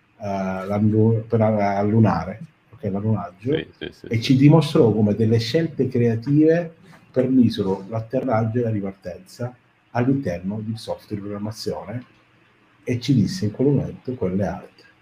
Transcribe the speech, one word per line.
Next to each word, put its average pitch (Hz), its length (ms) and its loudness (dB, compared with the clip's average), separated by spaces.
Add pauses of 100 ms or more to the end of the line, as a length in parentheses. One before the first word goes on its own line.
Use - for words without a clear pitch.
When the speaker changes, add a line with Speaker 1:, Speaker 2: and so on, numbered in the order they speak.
(200)
Speaker 1:
l'annu-, 104 1080 0
per 117 120 0
la, 107 120 4
la 101 320 0
lunare, 104 580 2 (300)
ok, - 140 -18
l'allunaggio, 101 720 -4
Speaker 2:
Sì, 160 100 -8 (120)
sì, - 140 -10
sì, - 140 -20
Speaker 1:
e 113 100 -4
Speaker 2:
sì. 113 60 -2
Speaker 1:
ci 131 140 2
dimostrò 143 560 6
come 104 220 2
delle 113 240 2
scelte 160 500 -2
creative 143 880 2 (380)
permisero 113 760 2
l'atterraggio 113 720 -2
e 123 40 0
la 117 80 -2
ripartenza 98 840 -8 (360)
all'interno 110 760 -2
di 113 120 -6
software - 380 -10
di 101 60 -8
programmazione, 104 840 -8 (800)
e 117 160 -4
ci 143 140 0
disse 107 300 0
in 107 80 -2
quel - 160 0
momento: - 460 -2
"Quella 98 300 -4
è - 40 0
arte." - 340 -12 (200)